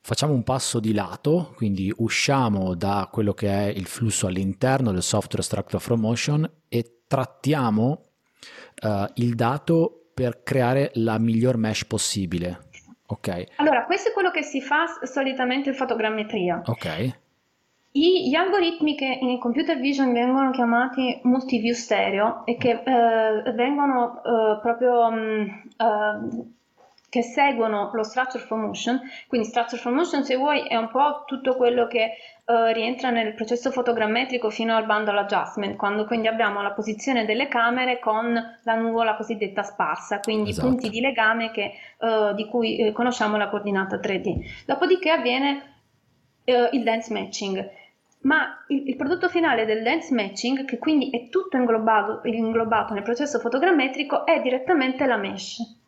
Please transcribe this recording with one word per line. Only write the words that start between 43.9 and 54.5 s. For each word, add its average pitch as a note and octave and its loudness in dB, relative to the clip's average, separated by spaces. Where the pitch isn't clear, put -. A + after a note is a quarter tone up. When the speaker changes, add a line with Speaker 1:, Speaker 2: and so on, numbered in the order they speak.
Speaker 2:
tre G3 -2
D. F3+ -2
Dopodiché F4+ 2
avviene, C#4 0
eh, A#3+ 4
il A#3+ 0
dense A3+ 0
matching. G3 -6
Ma C#4+ 0
il, C#4 -2
il B3 -4
prodotto F4 0
finale D4+ 2
del A3 0
dense D4 0
matching, A#3+ -2
che A#3+ -6
quindi D4+ 2
è A#3+ -6
tutto F#4+ -2
inglobato, A3 2
inglobato A3+ 0
nel G3+ -4
processo A#3+ -2
fotogrammetrico, C#4 0
è D#4 4
direttamente C4 0